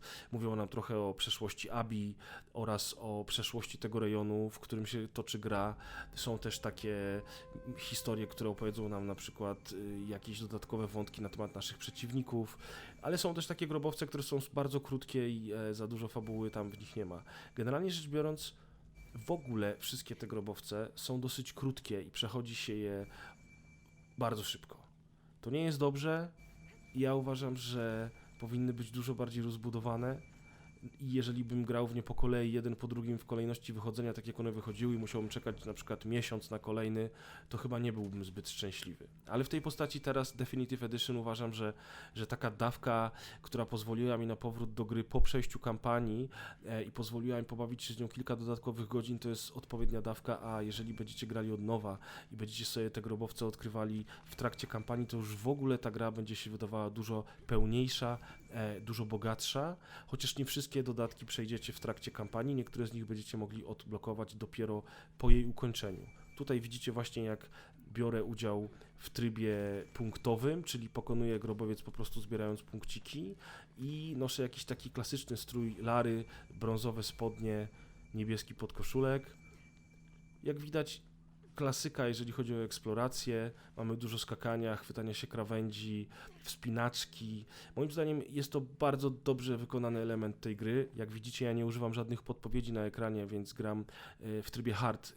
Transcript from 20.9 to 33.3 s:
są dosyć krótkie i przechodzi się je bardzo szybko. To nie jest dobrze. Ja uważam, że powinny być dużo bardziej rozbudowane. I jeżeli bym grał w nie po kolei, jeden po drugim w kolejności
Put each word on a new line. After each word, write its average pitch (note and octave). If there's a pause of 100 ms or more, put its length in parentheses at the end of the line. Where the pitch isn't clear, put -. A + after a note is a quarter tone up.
są B2+
dosyć B2+
krótkie C3+
i E2+
przechodzi A#2
się -
je G2+ (1120)
bardzo A2
szybko. - (580)
To A2+
nie D3
jest D#3
dobrze. D#3 (640)
Ja C#3
uważam, C3
że A#2 (300)
powinny B2
być A#2+
dużo B2
bardziej A#2
rozbudowane. A#2 (800)
I C3
jeżeli B2
bym A#2+
grał A#2+
w A#2
nie A#2
po A#2
kolei, A#2+
jeden A#2
po B2
drugim A#2
w -
kolejności A#2